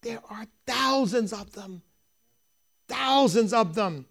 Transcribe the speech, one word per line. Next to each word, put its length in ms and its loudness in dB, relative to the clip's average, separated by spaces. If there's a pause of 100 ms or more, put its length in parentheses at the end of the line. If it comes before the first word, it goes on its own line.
There 280 -10
are 180 -14 (180)
thousands 680 0
of 180 -14
them. 300 -16 (1040)
Thousands 680 4
of 220 2
them 360 -4